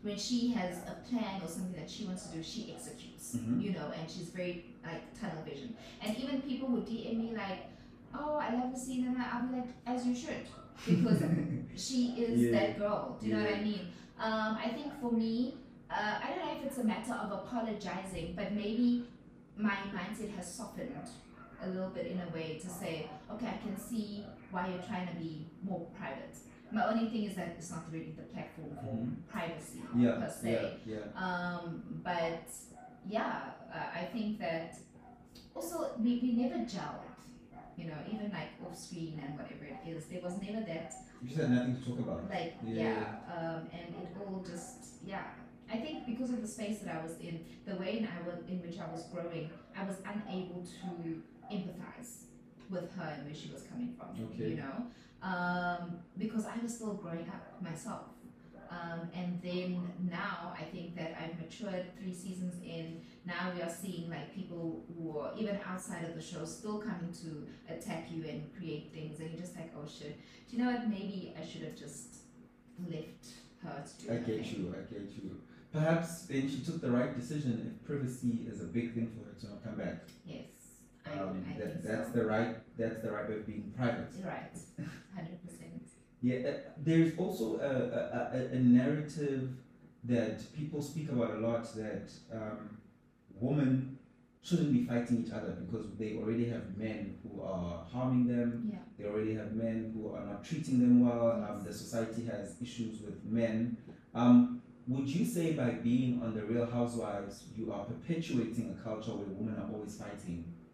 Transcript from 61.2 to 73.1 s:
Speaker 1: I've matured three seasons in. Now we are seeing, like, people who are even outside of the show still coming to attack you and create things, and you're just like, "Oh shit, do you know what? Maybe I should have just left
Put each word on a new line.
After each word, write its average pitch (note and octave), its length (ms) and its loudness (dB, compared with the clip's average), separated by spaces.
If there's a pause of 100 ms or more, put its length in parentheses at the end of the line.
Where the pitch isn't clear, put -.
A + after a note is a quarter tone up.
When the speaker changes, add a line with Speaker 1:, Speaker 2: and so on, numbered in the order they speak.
Speaker 1:
I've E3 180 -6
matured F#3 460 -4 (120)
three F#3 160 -4
seasons F3+ 500 -4
in. E3 380 -6 (240)
Now F3+ 300 -2
we E3+ 60 -2
are E3+ 80 0
seeing, E3+ 400 -4
like, - 260 -6
people E3 480 -4 (140)
who D#3+ 220 -2
are - 180 -2
even G3+ 280 2
outside F#3 380 -4
of E3 120 -4
the D#3+ 60 -6
show D#3+ 220 -6
still G#3 360 -4
coming F3 340 -2 (100)
to D3+ 240 -6 (260)
attack E3 380 -6
you D#3+ 160 -4
and D#3 300 -6
create D3+ 360 -6
things, D#3 280 -8
and D#3+ 100 -6
you're E3 80 -8
just F3+ 160 -8
like, E3 220 -8
"Oh D3 100 -8
shit, - 320 -10 (300)
do A#3+ 80 -2
you A#3+ 60 4
know B3 80 6
what? G#3+ 180 2
Maybe F#3 520 -2
I D#3 40 -8
should D#3 160 -8
have D#3 160 -8
just - 460 -12 (640)
left - 360 -8 (380)